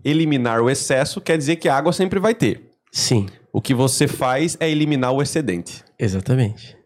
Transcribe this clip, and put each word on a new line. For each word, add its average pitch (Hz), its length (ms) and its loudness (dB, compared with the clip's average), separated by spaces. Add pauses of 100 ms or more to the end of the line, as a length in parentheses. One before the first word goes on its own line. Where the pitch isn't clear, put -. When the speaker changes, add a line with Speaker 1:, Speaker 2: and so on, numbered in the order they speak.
Speaker 1:
eliminar 139 560 2
o 120 80 4
excesso, 135 520 0
quer 160 180 0
dizer 151 180 0
que 160 120 -2
a 135 80 2
água 156 180 0
sempre 185 240 0
vai 220 160 2
ter. - 380 -2 (200)
Speaker 2:
Sim. 104 340 0 (260)
Speaker 1:
O - 100 -2
que 139 100 0
você 147 340 2
faz 139 540 -2
é 165 80 0
eliminar 147 440 0
o 139 100 0
excedente. 110 600 -4 (160)
Speaker 2:
Exatamente. 107 880 -2